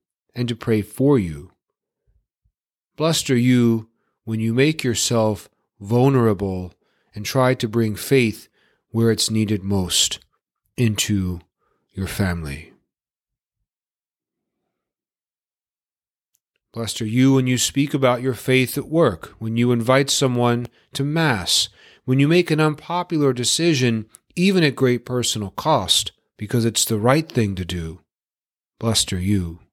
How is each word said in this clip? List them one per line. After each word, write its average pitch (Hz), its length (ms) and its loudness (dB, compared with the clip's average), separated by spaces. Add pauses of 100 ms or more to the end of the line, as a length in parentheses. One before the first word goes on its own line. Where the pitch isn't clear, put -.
(340)
and 123 140 -4
to 120 80 -6
pray 110 260 0
for 135 380 2
you. 78 320 -6 (1400)
Blessed 160 340 -2
are 131 80 4
you 120 540 4 (320)
when 113 160 -4
you 113 160 -2
make 151 280 2
yourself 110 640 0 (300)
vulnerable 101 920 0 (400)
and 107 120 -12
try 127 280 2
to 123 140 -2
bring 110 280 -2
faith 120 520 0 (420)
where 113 220 2
it's 104 180 -2
needed 107 340 -2
most 95 540 -2 (600)
into 101 640 -2 (520)
your 95 140 -6
family. 85 640 -6 (4000)
Blessed - 320 -8
are - 20 -4
you 127 280 4
when 131 140 2
you 127 100 0
speak - 360 -2
about 127 280 2
your 127 120 -2
faith 127 440 0
at 143 120 -8
work, 151 500 0
when 110 160 -6
you 120 160 2
invite 131 380 2
someone 120 580 0 (260)
to 139 120 -4
Mass, 147 640 0 (360)
when 131 140 2
you 143 80 4
make 175 240 2
an 156 80 0
unpopular 156 760 0
decision, 123 760 0 (280)
even 185 280 2
at 139 120 0
great 123 300 0
personal 110 460 -4
cost, - 600 -2 (260)
because 113 260 -2
it's 113 220 0
the 110 140 -2
right 139 300 2
thing 104 260 -2
to 90 100 -6
do, 85 360 -8 (800)
blessed - 320 -2
are 92 80 -4
you. 90 400 -2 (140)